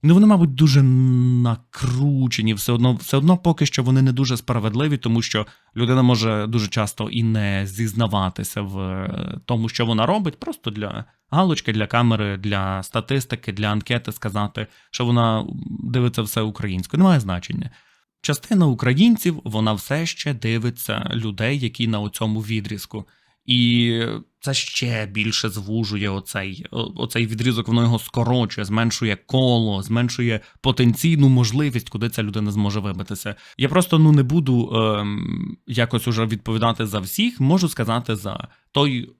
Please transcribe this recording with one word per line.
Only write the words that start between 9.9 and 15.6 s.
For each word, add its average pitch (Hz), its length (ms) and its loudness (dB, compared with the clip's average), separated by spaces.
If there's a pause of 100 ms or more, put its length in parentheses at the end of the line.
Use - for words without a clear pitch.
робить, 180 340 -2
просто - 300 -10
для 104 340 -8 (260)
галочки, 165 420 0
для 107 140 0
камери, 110 500 2
для 95 460 -2
статистики, 117 720 -4
для 104 160 -2
анкети 107 440 -2
сказати, 104 540 -6 (240)
що - 140 -4
вона 117 420 2 (380)